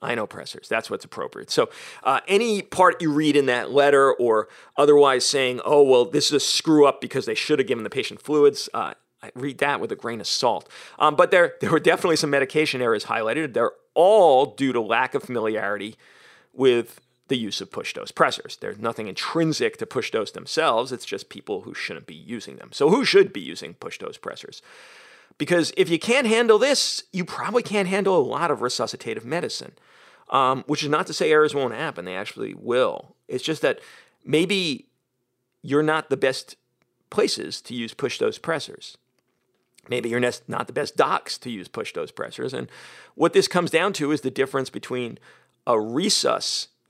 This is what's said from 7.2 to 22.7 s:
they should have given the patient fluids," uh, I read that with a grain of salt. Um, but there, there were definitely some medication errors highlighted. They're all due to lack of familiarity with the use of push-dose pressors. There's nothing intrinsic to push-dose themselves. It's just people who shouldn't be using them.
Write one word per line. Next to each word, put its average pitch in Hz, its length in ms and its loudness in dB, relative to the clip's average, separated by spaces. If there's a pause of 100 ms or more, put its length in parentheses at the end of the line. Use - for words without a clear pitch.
they 113 100 -4
should 147 260 0
have 117 80 -2
given 113 160 -4
the 101 60 -8
patient - 300 -8
fluids," 147 540 2
uh, 92 200 -6 (280)
I 110 120 -16
read 131 240 -10
that 139 220 -2
with 110 120 -6
a 98 40 -8
grain 117 240 -10
of - 60 -10
salt. - 420 -2 (300)
Um, 147 180 2
but 175 140 4
there, 175 300 4
there - 100 -2
were 160 100 2
definitely 165 360 2
some 151 140 -2
medication 139 520 0
errors 113 240 0
highlighted. 113 480 -4
They're 117 180 0 (220)
all 165 520 6
due 135 260 -2
to 123 80 0
lack 113 340 0
of 139 80 -4
familiarity 107 760 -4 (560)
with 120 480 2 (280)
the 135 80 -2
use 110 240 -6
of 92 120 -14
push-dose - 400 -10
pressors. - 480 -2
There's 104 180 -8
nothing 113 300 -6
intrinsic 147 680 -2
to 110 80 -8
push-dose 110 440 -4
themselves. 123 640 -2
It's 120 120 -10
just - 240 -10
people 98 340 -8
who 123 120 -14
shouldn't 80 320 -10
be 80 80 -16
using 95 400 -14
them. - 180 -20